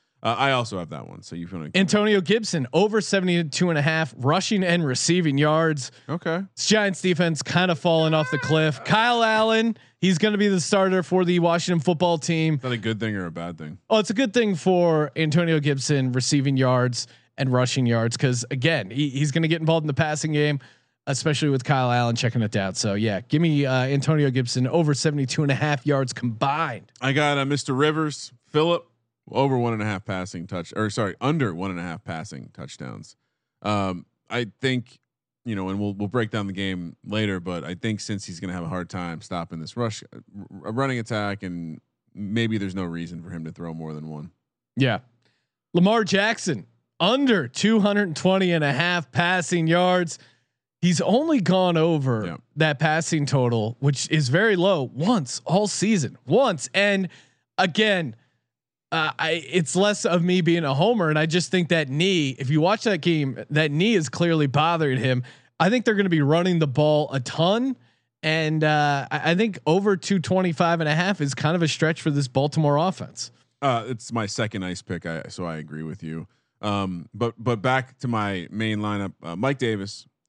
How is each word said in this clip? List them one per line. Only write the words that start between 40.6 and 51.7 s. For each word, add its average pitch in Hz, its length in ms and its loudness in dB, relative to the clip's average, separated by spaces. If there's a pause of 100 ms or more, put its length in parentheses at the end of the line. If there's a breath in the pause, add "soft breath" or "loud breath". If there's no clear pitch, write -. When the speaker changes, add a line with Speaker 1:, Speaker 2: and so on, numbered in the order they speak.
Speaker 1:
r-, 104 100 -8
running 131 260 -2
attack, 104 420 -4
and 85 400 -10 (320)
maybe 110 460 -2
there's 95 160 -6
no 95 80 -4
reason 85 400 -8
for 87 80 -16
him 82 140 -10
to 82 60 -10
throw 82 220 -10
more 80 220 -10
than 78 140 -12
one. 78 200 -12 (480)
Speaker 2:
Yeah. 127 220 2 (760)
Lamar 208 300 4
Jackson 196 640 -2 (320)
under 214 480 2
two 214 320 2
hundred 202 360 0
twenty 185 360 2
and 160 120 2
a 143 80 2
half 170 400 -2
passing 175 540 0
yards. 180 540 2 (640 soft breath)
He's 170 200 2
only 277 400 2
gone 180 360 2